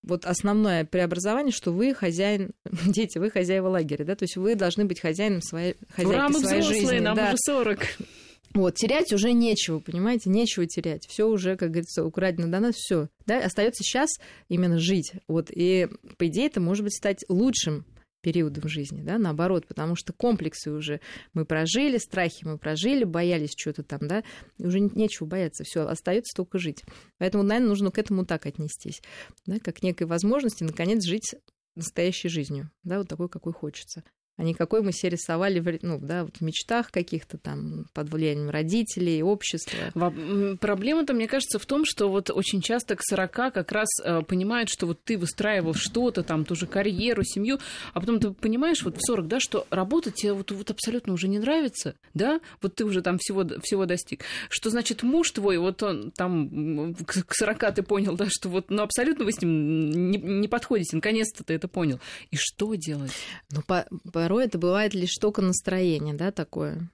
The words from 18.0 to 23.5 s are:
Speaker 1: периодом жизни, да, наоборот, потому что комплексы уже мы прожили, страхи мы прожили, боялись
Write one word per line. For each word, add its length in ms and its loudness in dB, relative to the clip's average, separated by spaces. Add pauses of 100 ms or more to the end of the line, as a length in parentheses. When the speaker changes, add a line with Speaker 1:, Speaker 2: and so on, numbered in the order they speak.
Speaker 1:
периодом 480 0
жизни, 320 -6
да, 160 -2
наоборот, 500 2
потому 280 -2
что 180 -8
комплексы 580 0
уже 280 -6 (340)
мы 120 0
прожили, 520 2
страхи 480 -2
мы 120 -6
прожили, 460 0
боялись 520 0